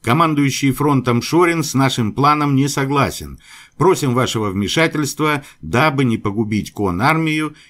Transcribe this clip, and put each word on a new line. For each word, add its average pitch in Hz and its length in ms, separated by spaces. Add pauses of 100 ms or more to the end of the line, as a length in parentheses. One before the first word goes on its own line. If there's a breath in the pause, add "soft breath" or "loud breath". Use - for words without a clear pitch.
Командующий 139 680
фронтом 127 480
Шорин 165 420
с 156 120
нашим 123 380
планом 147 420
не 135 140
согласен. 135 680 (380 loud breath)
Просим 147 380
вашего 117 340
вмешательства, 147 960 (160 loud breath)
дабы 135 440
не 117 120
погубить 104 560
Кон-армию 151 840 (160 loud breath)